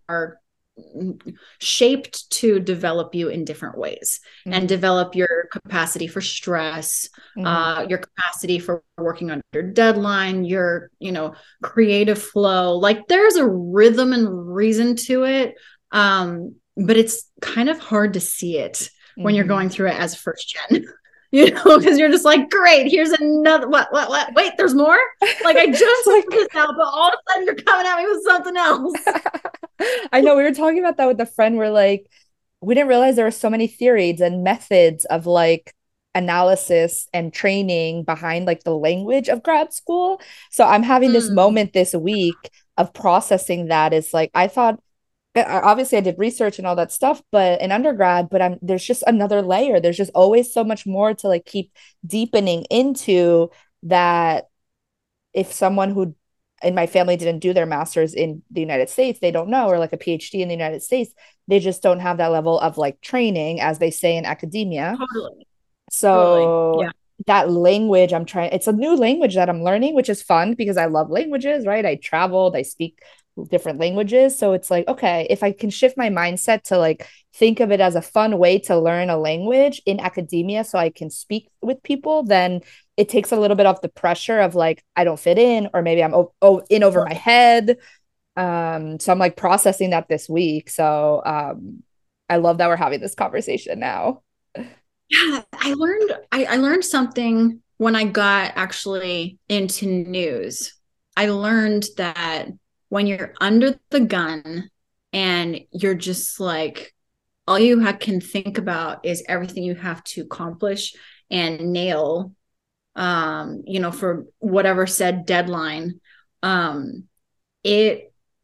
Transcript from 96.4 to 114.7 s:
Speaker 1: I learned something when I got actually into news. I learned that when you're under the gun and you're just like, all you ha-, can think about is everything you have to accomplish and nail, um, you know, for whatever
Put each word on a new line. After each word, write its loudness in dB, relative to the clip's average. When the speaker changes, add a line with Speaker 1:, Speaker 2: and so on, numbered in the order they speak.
Speaker 1:
I -2
learned 0
something -2
when 0
I 0
got 0
actually -8
into -4
news. -6
I 2
learned -2
that -8
when -2
you're -6
under 2
the 2
gun -4
and -4
you're -2
just -8
like, -6
all 0
you 4
ha-, 0
can -4
think -8
about -8
is -6
everything -8
you -6
have -10
to -14
accomplish -8
and -4
nail, -4
um, -6
you -6
know, -4
for -6
whatever 0